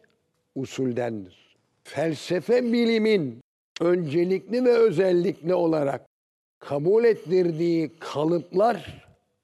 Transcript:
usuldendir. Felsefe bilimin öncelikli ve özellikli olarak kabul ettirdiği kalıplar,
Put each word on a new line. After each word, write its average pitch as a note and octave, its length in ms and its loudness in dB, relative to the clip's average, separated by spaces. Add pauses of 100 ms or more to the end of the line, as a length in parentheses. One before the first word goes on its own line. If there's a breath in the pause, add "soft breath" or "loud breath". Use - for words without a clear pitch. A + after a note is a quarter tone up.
(540)
usuldendir. A#2 1040 -6 (280)
Felsefe F3+ 880 -2
bilimin G#3+ 680 2 (400)
öncelikli F3+ 840 0
ve A#3+ 80 4
özellikli F#3 800 2
olarak D#3 520 0 (520)
kabul F3 460 0
ettirdiği E3+ 960 0
kalıplar, F3 1080 -2 (380)